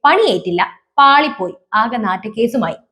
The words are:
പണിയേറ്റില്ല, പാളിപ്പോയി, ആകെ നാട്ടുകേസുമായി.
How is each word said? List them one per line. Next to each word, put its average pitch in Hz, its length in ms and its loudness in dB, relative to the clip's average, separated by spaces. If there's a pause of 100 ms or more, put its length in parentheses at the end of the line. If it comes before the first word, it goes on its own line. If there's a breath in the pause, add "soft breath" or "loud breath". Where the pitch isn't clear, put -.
പണിയേറ്റില്ല, 233 560 0 (400)
പാളിപ്പോയി, 277 540 2 (260)
ആകെ 233 260 -4
നാട്ടുകേസുമായി. 214 720 -4 (120)